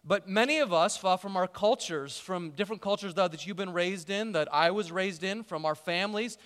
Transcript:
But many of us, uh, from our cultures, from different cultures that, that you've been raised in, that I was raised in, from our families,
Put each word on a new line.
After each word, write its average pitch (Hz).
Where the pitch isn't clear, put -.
But 190
many 247
of 233
us, 170
uh, 185
from 196
our 185
cultures, 165
from 175
different 190
cultures 196
that, 180
that 156
you've 196
been 185
raised 175
in, 214
that 151
I 160
was 185
raised 185
in, 208
from 160
our 156
families, 208